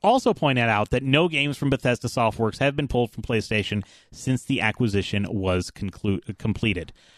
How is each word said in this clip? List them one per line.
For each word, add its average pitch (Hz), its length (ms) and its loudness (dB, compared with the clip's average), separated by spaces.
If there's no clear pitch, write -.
also 208 320 4
pointed 127 340 2
out 104 220 2
that 123 120 0
no 143 260 2
games 143 280 -2
from 139 140 0
Bethesda 127 380 0
Softworks 113 500 0
have 139 180 2
been 143 120 -2
pulled 120 220 0
from - 120 -12
PlayStation 104 600 -2
since - 300 -2
the 135 180 -2
acquisition 101 680 0
was 92 400 0
conclu-, 98 680 -6
completed. 101 560 -2